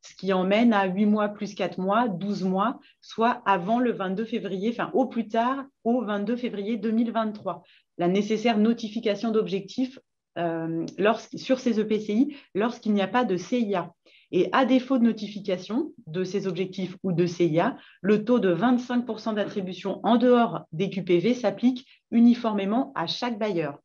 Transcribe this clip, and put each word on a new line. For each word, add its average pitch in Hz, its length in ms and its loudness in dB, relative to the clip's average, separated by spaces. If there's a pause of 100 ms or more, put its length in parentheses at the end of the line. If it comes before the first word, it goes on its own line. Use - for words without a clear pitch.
ce - 140 -20
qui 190 180 -2
emmène 202 400 4
à 196 140 2
huit 190 180 0
mois 208 240 2
plus 208 240 -8
quatre 180 240 -4
mois, 202 300 0
douze 185 360 -4
mois, 190 360 0 (220)
soit - 440 -2
avant 196 320 0
le 247 140 2
vingt-deux 190 340 -4
février, 196 460 -4
enfin 175 240 -6
au 254 100 4
plus 226 220 -6
tard 247 360 -2 (200)
au 240 200 0
vingt-deux 202 340 -2
février 208 400 -4
deux 214 140 -2
mille 226 200 0
vingt-trois. 208 500 -4 (380)
La 175 80 2
nécessaire 208 500 2
notification 220 720 0
d'objectifs, 214 680 -2 (400)
euh, 165 440 -2 (140)
lorsqu-, 226 400 0
sur 254 220 0
ces 220 200 0
E 214 40 0
P 214 160 0
C 214 140 -4
I 285 220 0 (200)
lorsqu'il 214 380 -2
n'y 196 100 4
a 190 40 0
pas 247 180 2
de 185 120 0
C 247 220 -2
I 202 160 0
A. 170 180 -4 (420)
Et 185 160 4
à 262 140 4
défaut 254 320 4
de 233 60 6
notification 208 920 -2 (140)
de 175 160 -4
ces 190 240 -2
objectifs 180 560 -4
ou 190 80 0
de 170 160 2
C 175 180 0
I 160 140 2
A, 220 180 0 (240)
le 208 240 2
taux 247 140 4
de 190 100 2
vingt-cinq 240 560 2
pour 214 140 -6
cent 220 140 -4
d'attribution 196 680 -4
en 220 120 6
dehors 240 560 4
des 175 180 -2
Q 190 140 -6
P 175 160 4
V 226 160 2
s'applique 233 500 0 (240)
uniformément 226 840 4
à 165 100 -2
chaque 233 320 -4
bailleur. 170 480 -2